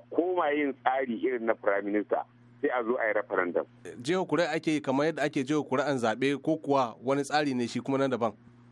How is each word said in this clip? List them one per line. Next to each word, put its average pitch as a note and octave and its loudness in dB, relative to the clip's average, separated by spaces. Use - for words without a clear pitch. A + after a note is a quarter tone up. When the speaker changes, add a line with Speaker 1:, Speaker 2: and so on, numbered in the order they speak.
Speaker 1:
koma F3 0
yin D3 0
tsari B2+ 0
irin B2 -2
na A2+ 2
prime G2+ 0
minister, G2+ 0
sai C#3+ 2
a B2 0
zo A#2 0
a A2+ 0
yi G#2 2
referendum. F2+ 0
Speaker 2:
Jefa F3+ 0
kuri'a D#3 0
ake D#3+ 0
yi D3+ 2
kamar C#3 2
yadda C#3+ -2
ake D3 0
jefa D3+ 0
kuri'an C3+ 0
zaɓe, C3 0
ko D#3 0
kuwa C3+ 0
wani C#3 0
tsari C#3+ 0
ne A#2+ 0
shi - -4
kuma C3+ -2
na C3+ 2
daban? A#2 0